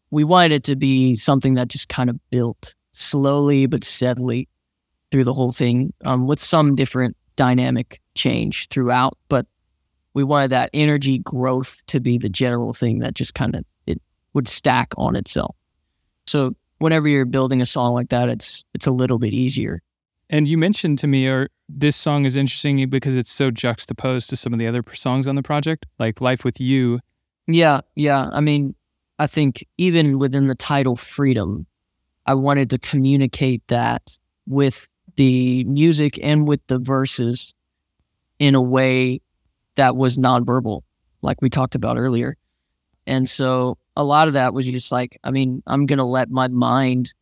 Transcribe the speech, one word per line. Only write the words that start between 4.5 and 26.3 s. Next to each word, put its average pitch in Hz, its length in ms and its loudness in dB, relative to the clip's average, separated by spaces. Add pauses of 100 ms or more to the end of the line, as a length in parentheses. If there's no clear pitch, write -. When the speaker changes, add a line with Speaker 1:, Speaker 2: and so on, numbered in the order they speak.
Speaker 1:
through 135 140 4
the 120 100 0
whole 127 180 0
thing, 123 400 0 (120)
um, 127 220 0
with 147 140 0
some 151 340 4
different 127 420 -2 (200)
dynamic 127 640 0 (140)
change 117 540 -2
throughout. 123 500 0 (100)
But 127 180 0 (680)
we 139 80 0
wanted 139 280 0
that 123 220 0
energy 143 460 2
growth 127 600 -4 (100)
to - 100 -2
be 123 200 0
the 120 100 -4
general 120 460 -2
thing 117 260 -2
that 117 140 -6
just - 200 -6
kind - 200 -4
of, - 100 -8 (220)
it - 140 -4 (340)
would 135 120 -2
stack 123 500 0
on 123 200 -2
itself. - 400 -6 (680)
So 135 280 0 (240)
whenever 160 300 2
you're 139 160 4
building 131 380 0
a 123 40 0
song 123 260 0
like 120 160 -2
that, 123 200 0
it's, - 360 -6 (100)
it's - 120 -6
a 135 40 2
little 127 280 2
bit 110 140 -2
easier. 123 500 -4 (480)
Speaker 2:
And 151 180 2
you 165 80 2
mentioned 165 440 2
to 156 60 -2
me, 135 220 2
or 131 200 0 (200)
this 147 260 0
song 147 300 0
is 131 120 0
interesting 139 520 0
because 131 280 -2
it's 123 140 -2
so 135 200 0
juxtaposed 120 800 -4
to 131 60 -4
some 120 180 -4
of 117 40 -2
the 113 80 -2
other 117 160 -2
p-, - 140 -18
songs 131 320 -2
on 135 60 -2
the 139 80 -2
project, 151 420 -4 (140)
like 113 240 -4
Life 127 200 0